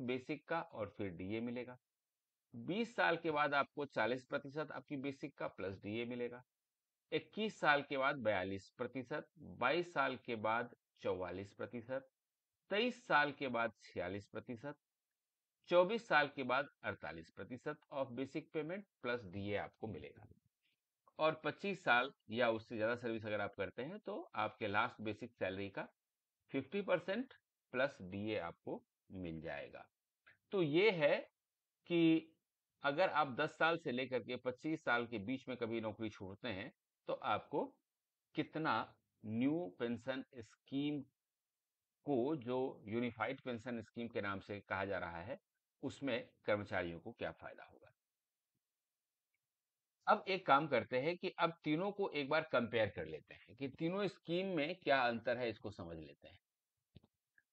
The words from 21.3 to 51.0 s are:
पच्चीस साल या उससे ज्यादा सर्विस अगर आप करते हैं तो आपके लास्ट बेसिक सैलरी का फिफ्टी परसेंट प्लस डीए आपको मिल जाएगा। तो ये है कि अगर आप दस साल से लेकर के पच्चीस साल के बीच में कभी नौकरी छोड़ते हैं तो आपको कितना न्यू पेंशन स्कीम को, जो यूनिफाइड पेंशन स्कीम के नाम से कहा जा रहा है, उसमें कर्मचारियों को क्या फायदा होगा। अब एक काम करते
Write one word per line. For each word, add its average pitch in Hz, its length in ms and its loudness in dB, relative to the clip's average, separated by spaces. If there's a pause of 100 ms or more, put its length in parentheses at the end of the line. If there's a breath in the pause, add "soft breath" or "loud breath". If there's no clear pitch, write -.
पच्चीस - 400 -2
साल 127 280 4 (180)
या 117 200 4
उससे 113 260 -2
ज्यादा 110 200 2
सर्विस 113 300 -4
अगर 107 140 -2
आप 101 160 -4
करते 95 260 -4
हैं 180 180 -8
तो 214 200 -6 (160)
आपके 107 320 -2
लास्ट 110 340 2
बेसिक 110 300 -6
सैलरी 98 380 -4
का - 160 -8 (640)
फिफ्टी 139 300 -4
परसेंट 190 520 -2 (380)
प्लस 131 320 0
डीए 101 360 -2
आपको 85 420 -8 (280)
मिल 85 300 -6
जाएगा। 71 440 -10 (680 soft breath)
तो 196 100 2
ये 170 300 6
है 165 240 6 (760)
कि 165 420 6 (500)
अगर 147 280 4
आप 139 260 2
दस 151 220 0
साल 165 200 4
से 156 140 -4
लेकर 123 300 -2
के 123 160 -4
पच्चीस 151 460 -4
साल 120 220 2
के 113 140 -4
बीच 127 280 -4
में 123 80 -6
कभी 113 240 -2
नौकरी 110 300 -4
छोड़ते 98 400 -10
हैं 104 200 -6 (380)
तो - 40 0
आपको 135 520 0 (720)
कितना 156 400 -2 (500)
न्यू 139 420 0 (120)
पेंशन 120 460 -4 (100)
स्कीम 139 640 -4 (1080)
को, 139 300 4
जो 127 500 -2
यूनिफाइड 117 540 -2
पेंशन 120 420 -6
स्कीम 117 260 -8
के 107 120 -2
नाम 98 200 4
से 101 200 -6
कहा 98 240 0
जा 98 140 0
रहा 85 220 -4
है, 110 180 -6 (440)
उसमें 131 460 -2 (160)
कर्मचारियों 95 560 0
को 117 120 -12
क्या 87 200 -4
फायदा - 320 -14
होगा। - 280 -20 (2250)
अब 202 220 4
एक 185 180 0
काम 147 220 6
करते 127 320 2